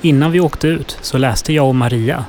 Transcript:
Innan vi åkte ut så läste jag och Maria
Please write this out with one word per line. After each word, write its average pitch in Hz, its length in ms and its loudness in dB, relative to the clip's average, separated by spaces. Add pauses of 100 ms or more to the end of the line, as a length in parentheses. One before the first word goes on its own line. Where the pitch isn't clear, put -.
Innan 151 280 2
vi 180 80 2
åkte 156 280 0
ut 160 320 -4
så - 180 -4
läste 131 340 0
jag 143 160 4
och 131 60 2
Maria 120 540 0